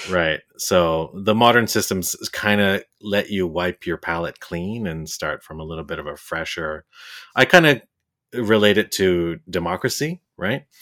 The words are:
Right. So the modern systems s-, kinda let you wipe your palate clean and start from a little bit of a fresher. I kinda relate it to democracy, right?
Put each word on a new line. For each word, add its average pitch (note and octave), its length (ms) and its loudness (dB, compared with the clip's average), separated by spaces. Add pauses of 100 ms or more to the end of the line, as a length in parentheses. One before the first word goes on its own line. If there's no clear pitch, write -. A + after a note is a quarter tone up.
(100)
Right. E2 300 0 (160)
So E2 580 2
the G2+ 200 0
modern A#2+ 320 6
systems F#2+ 540 -2
s-, - 80 -10
kinda G2+ 540 0 (180)
let G2+ 300 -2
you F#2+ 160 -2
wipe F2 380 -4
your E2+ 140 -4
palate E2+ 420 -6
clean G2+ 460 -8
and D#2+ 220 -8
start D2+ 340 -8
from D#2+ 180 -16
a D#2+ 40 -12
little D#2+ 200 -10
bit D#2+ 140 -10
of D2 80 -10
a D2 100 -12
fresher. D#2 680 -8 (520)
I C3 80 6
kinda D#3 380 6 (500)
relate G#2 460 4
it G#2 140 0
to F2 480 0 (100)
democracy, F#2 720 -4 (160)
right? B2+ 260 -4 (180)